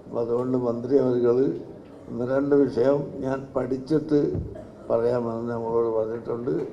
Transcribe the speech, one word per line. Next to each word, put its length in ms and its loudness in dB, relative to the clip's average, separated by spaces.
അപ്പം 180 -6
അതുകൊണ്ട് 340 0
മന്ത്രി 360 -2
അവരുകൾ 360 4
ഒന്ന് 240 -4
രണ്ട് 300 2
വിഷയം 360 4
ഞാൻ 140 -2
പഠിച്ചിട്ട് 640 0
പറയാമെന്ന് 640 0
നമ്മളോട് 460 0
പറഞ്ഞിട്ടുണ്ട്. 540 -4